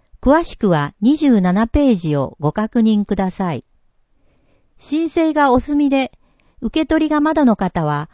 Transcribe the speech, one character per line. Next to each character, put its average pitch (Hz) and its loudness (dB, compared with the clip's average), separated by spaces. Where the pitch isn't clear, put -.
詳 302 4
し - -12
く 214 -2
は 151 0
二 254 2
十 262 2
七 185 0
ペ 285 2
ー 226 2
ジ 160 -2
を 135 -4
ご 147 -2
確 220 -4
認 220 2
く 196 -4
だ 190 -2
さ 175 -6
い。 - -10
申 320 -4
請 320 0
が 285 2
お 247 4
済 294 -4
み 285 0
で、 262 -2
受 269 -4
け 285 -2
取 320 0
り - -8
が 302 0
ま 311 0
だ 294 2
の 226 4
方 180 -4
は 147 -4